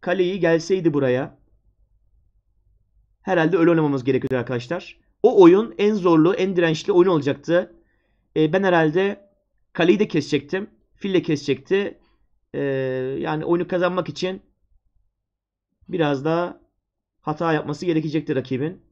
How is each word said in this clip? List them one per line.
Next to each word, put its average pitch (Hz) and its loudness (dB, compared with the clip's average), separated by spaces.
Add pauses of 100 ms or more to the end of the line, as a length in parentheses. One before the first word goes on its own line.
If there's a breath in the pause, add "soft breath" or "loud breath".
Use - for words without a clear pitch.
kaleyi 180 -2
gelseydi 165 0
buraya, 135 -2 (1800)
herhalde 170 0
öyle 170 4
oynamamız 143 0
gerekiyordu 127 -2
arkadaşlar. 127 -8 (220)
O 214 6
oyun 170 6
en 208 2
zorlu, 175 4
en 185 -2
dirençli 165 0
oyun 185 4
olacaktı. 156 -2 (600)
E, 156 0
ben 196 0
herhalde 185 0 (420)
kaleyi 175 2
de 208 0
kesecektim. 151 -4 (240)
Fil 196 -4
de 170 2
kesecekti. 165 -4 (560)
E, 143 -8 (600)
yani 156 -6
oyunu 170 -4
kazanmak 180 -4
için 185 -8 (1500)
biraz 147 -2
daha 165 -4 (600)
hata 160 -4
yapması 151 -6
gerekecekti 156 -2
rakibin. 131 -6